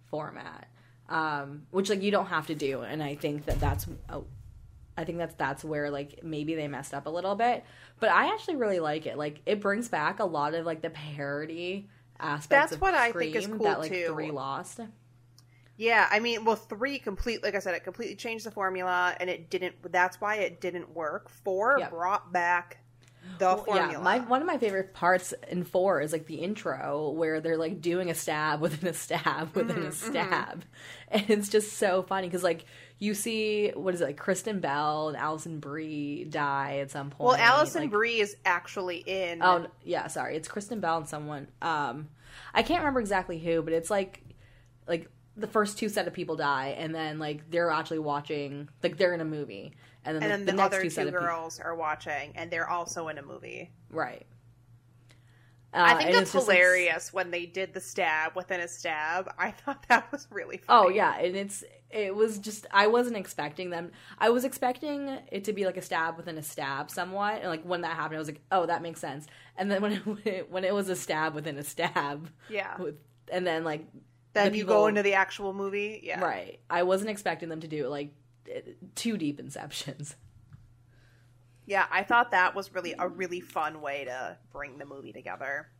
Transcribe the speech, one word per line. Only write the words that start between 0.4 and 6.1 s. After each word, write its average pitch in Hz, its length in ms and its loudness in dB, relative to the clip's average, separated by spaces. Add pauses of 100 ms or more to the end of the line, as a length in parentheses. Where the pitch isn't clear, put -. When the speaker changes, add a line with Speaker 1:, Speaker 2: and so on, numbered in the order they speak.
Speaker 1:
Um, 151 640 -2
which, 196 180 0
like, 196 120 2
you 202 100 2
don't 185 160 2
have 160 200 -2
to 160 80 -2
do, 135 260 -2
and 131 200 -4
I 147 140 -4
think 147 300 -4
that 143 160 0
that's, 143 260 0 (220)
oh, - 160 -10 (720)
I 165 80 -4
think 170 140 -6
that's, 160 160 -4
that's 139 280 -4
where, 147 260 -2
like, 143 340 -8